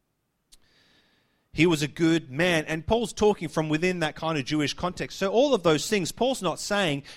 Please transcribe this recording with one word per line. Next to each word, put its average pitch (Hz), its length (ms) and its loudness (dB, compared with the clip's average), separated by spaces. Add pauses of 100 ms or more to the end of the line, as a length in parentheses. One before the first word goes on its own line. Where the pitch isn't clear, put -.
(1500)
He 156 140 4
was 160 160 2
a 147 60 -2
good 160 420 0
man, 160 380 0
and 160 180 -6
Paul's 226 260 0
talking 202 360 2
from 156 200 -2
within 175 300 0
that 156 160 -2
kind 160 240 -2
of 131 60 -2
Jewish 147 280 0
context. - 460 -6
So 190 140 0
all 269 200 4
of 190 120 0
those 156 240 2
things, 190 240 0
Paul's 247 300 -2
not 156 180 -2
saying, 170 420 0 (140)